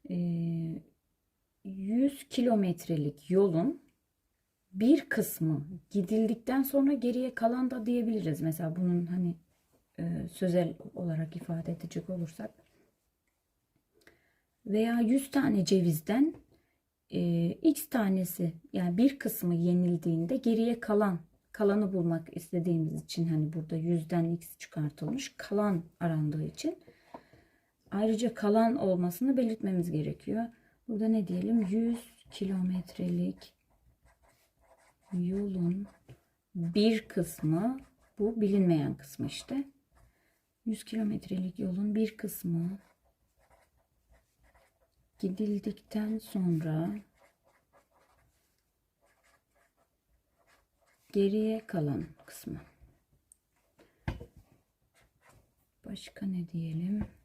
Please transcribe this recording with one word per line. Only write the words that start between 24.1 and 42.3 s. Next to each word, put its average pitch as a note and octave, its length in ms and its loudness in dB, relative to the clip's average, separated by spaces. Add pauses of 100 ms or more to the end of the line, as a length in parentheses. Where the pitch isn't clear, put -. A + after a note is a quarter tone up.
x - 260 -8
çıkartılmış, E3+ 800 -6
kalan G3+ 480 0 (140)
arandığı D#3 460 0
için - 380 -6 (1080)
ayrıca A3 420 0
kalan A3+ 420 4
olmasını F#3+ 640 2
belirtmemiz G3 540 0
gerekiyor. D3+ 540 -2 (420)
Burada A3 200 -2
ne A3 200 2
diyelim? G3+ 340 2
Yüz A3+ 520 -2 (180)
kilometrelik F#3 1200 -4 (1600)
yolun F#3 760 -2 (680)
bir G#3 520 2
kısmı, F3+ 720 -2 (400)
bu A3 220 0
bilinmeyen F3 560 4
kısmı - 300 -8
işte. C4+ 440 -6 (920)
Yüz A3 180 -6
kilometrelik G#3 760 -4
yolun G3+ 360 -2
bir A3 220 0
kısmı F3+ 640 -4 (2500)